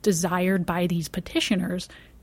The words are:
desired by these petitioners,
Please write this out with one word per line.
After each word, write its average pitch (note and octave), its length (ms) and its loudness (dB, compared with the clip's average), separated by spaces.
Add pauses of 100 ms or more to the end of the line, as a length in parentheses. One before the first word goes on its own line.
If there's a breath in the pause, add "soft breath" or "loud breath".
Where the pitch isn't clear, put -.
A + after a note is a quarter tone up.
desired F3+ 640 2
by F3+ 220 0
these E3+ 220 -2
petitioners, F#3 800 -2 (340 loud breath)